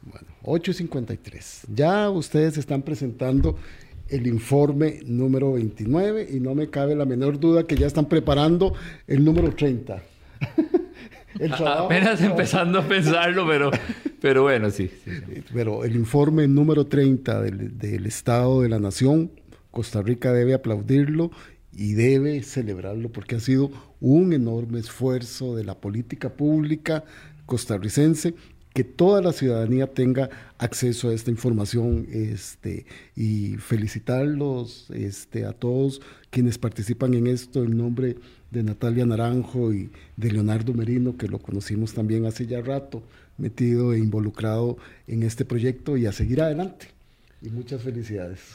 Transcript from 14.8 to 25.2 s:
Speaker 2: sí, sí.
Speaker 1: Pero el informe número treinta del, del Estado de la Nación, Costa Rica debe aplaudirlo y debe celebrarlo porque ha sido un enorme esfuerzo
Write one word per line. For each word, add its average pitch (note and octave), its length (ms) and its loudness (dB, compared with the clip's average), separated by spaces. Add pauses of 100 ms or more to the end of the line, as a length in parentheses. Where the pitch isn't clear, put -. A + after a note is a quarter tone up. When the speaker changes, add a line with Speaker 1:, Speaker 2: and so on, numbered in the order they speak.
Speaker 2:
sí, - 60 -14 (160)
sí. - 160 -12 (100)
Speaker 1:
Pero A2+ 300 -2
el A#2 140 0
informe C#3+ 500 4
número D3 400 4
treinta C3+ 560 2
del, G#2 340 -6
del G2+ 300 -4
Estado B2 540 2
de B2 80 4
la A2+ 100 0
Nación, C3+ 540 2 (400)
Costa A2+ 280 -4
Rica A#2+ 320 0
debe B2 220 4
aplaudirlo C3+ 800 0 (400)
y G#2 220 -4
debe C3+ 500 4
celebrarlo G#2+ 680 -6
porque A2 240 -8
ha A2+ 60 -2
sido C3+ 320 2 (280)
un E3 320 6
enorme A#2 460 0
esfuerzo B2 800 -4